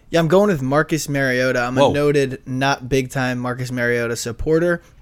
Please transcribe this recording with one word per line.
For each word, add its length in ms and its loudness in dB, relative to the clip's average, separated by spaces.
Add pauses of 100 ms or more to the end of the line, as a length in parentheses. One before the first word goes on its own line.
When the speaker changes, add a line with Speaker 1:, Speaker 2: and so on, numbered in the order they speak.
(100)
Speaker 1:
Yeah, 100 2
I'm 80 2
going 200 6
with 140 0
Marcus 460 0
Mariota. 540 0
I'm 120 -4
Speaker 2:
Whoa. 160 4
Speaker 1:
a 40 0
noted, 520 0
not 420 -2
big-time 500 -2
Marcus 340 -6
Mariota 420 -2
supporter, 680 0 (220)